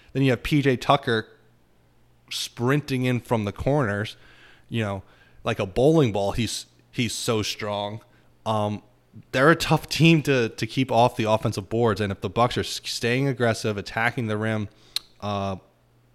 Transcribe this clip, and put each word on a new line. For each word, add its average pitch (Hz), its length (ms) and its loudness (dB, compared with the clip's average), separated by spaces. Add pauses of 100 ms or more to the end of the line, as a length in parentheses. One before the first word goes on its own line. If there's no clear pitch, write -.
(140)
Then 135 80 0
you 135 80 4
have 120 120 0
P 147 200 2
J 127 160 2
Tucker 120 500 0 (1000)
sprinting 131 760 -2
in 123 160 0
from 110 240 -2
the 101 80 -4
corners, 110 640 -2 (540)
you 117 120 -4
know, 98 200 -6 (420)
like 117 140 -2
a 104 80 -2
bowling 131 440 4
ball. 98 220 -2
He's, 110 320 -4 (260)
he's 117 220 -4
so 110 300 -2
strong. 104 580 -6 (460)
Um, 107 360 -2 (500)
they're 135 180 6
a 165 60 6
tough - 320 0
team 165 340 4
to, 127 260 2
to - 180 -8
keep 123 240 -2
off 120 260 4
the 113 80 -2
offensive 107 440 0
boards. 113 320 2
And 101 100 0
if 95 120 -8
the 101 80 -6
Bucks 117 260 0
are 107 40 0
s-, - 240 -6
staying 123 440 -2
aggressive, 113 480 0
attacking 113 500 -2
the 107 120 -4
rim, 110 300 -4 (520)
uh, 98 360 -4 (580)